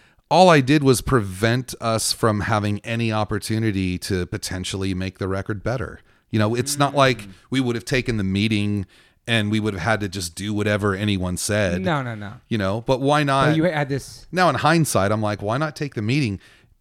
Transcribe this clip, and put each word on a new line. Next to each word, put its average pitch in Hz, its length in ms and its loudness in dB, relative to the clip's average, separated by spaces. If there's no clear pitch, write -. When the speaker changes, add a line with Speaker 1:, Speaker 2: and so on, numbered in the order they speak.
Speaker 1:
all 180 200 8
I 156 120 8
did 143 220 4
was 131 180 6
prevent 113 800 0
us 113 320 -2
from 107 280 2
having 104 380 0
any 113 320 -2
opportunity 107 880 -2
to 90 260 -2
potentially 95 680 -6
make 92 260 -6
the 98 80 -4
record 95 360 -6
better. 113 360 -6
You 107 100 0
know, 107 160 2
it's 139 220 -4
not 139 180 0
like 131 280 2
Speaker 2:
Mm. 101 60 -16
Speaker 1:
we 131 100 0
would 120 160 0
have 113 100 -8
taken 127 300 0
the 104 80 0
meeting 104 600 0
and 107 240 0
we 110 80 2
would 104 140 -2
have 90 100 -8
had 107 160 0
to 104 100 -4
just 87 240 -8
do 104 200 -6
whatever 104 420 0
anyone 92 420 0
said. 101 440 0
Speaker 2:
No, 165 200 -2
no, 120 140 -8
no. 104 180 -12
Speaker 1:
You 117 100 -2
know, 101 240 0
but 131 200 0
why 147 220 2
not? 135 260 2
Speaker 2:
But 156 80 2
you 156 80 2
had 151 240 -2
this - 420 -8
Speaker 1:
Now 180 180 2
in 135 60 0
hindsight, 127 560 2
I'm 110 100 0
like, 104 200 -2
"Why 107 160 -2
not 151 180 -4
take 147 180 -8
the 120 80 -6
meeting?" 113 380 0